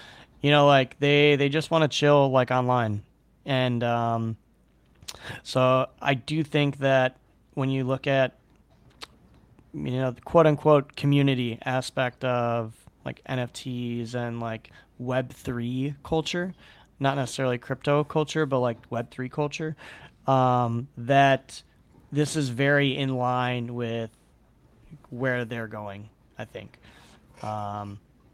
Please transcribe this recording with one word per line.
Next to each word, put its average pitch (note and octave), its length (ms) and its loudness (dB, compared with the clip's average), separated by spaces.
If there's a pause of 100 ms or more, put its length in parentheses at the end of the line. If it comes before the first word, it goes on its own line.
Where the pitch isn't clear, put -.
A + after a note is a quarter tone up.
(400)
You C#3+ 100 2
know, D3 160 6
like, C3+ 320 4
they, C#3+ 380 6
they C#3 140 2
just D3+ 200 -4
wanna D#3+ 180 4
chill, C#3+ 420 4
like, B2+ 200 2
online. B2 520 0 (420)
And, B2+ 400 0
um, A#2 520 -2 (1080)
so B2+ 460 2 (120)
I C#3 140 0
do D#3 280 -4
think C#3+ 360 -2
that C3+ 380 2 (380)
when C3+ 140 -2
you C3+ 160 -2
look C3 220 -4
at, C3+ 320 0 (1300)
you C#3+ 200 -8
know, C3 180 -2
the A#2+ 100 -16
quote E3 260 4
unquote D3 500 4
community C#3 680 2
aspect B2+ 600 -4
of, A#2+ 500 -2 (300)
like, B2+ 220 -10
N C3 120 -4
F B2 140 -6
Ts A#2+ 640 -8
and, A#2+ 260 -6
like, A2+ 300 -8 (280)
Web B2+ 340 -4
three B2+ 640 -6 (100)
culture, F3 500 -4 (460)
not C#3 160 0
necessarily B2+ 420 -2
crypto C#3+ 460 -2
culture, D#3 420 -2
but, C3 140 0
like, A#2+ 180 -2 (120)
Web A#2 200 -6
three B2+ 180 -10
culture, D3+ 460 -6 (520)
um, B2 600 2 (100)
that C3+ 680 2 (500)
this C#3+ 240 -2
is D3 120 -2
very C#3 480 2
in C3+ 200 -2
line B2 580 -2
with A#2 360 -6 (1000)
where B2 360 -4
they're A2+ 220 -8
going, G#2+ 420 -12 (300)
I A2 60 -10
think. G#2 340 -18 (640)
Um, G#2 560 -10 (340)